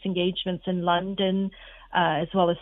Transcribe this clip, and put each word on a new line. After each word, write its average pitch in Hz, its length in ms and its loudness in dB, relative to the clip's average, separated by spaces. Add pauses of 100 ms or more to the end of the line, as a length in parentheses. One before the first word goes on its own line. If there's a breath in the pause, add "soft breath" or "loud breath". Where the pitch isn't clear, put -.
engagements 180 600 -2
in 180 160 -2
London, 190 680 0 (420 loud breath)
uh, 160 300 2
as 170 140 -2
well 175 160 4
as 170 100 -2